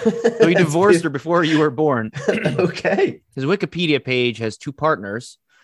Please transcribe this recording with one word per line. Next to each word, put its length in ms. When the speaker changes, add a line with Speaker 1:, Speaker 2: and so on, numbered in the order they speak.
Speaker 1:
So 460
he 60
Speaker 2:
That's 120
Speaker 1:
divorced 340
Speaker 2:
good. 60
Speaker 1:
her 40
before 340
you 160
were 100
born. 500
Speaker 2:
<laughs> 100
Okay. 920
Speaker 1:
His 100
Wikipedia 580
page 360
has 180
two 160
partners. 640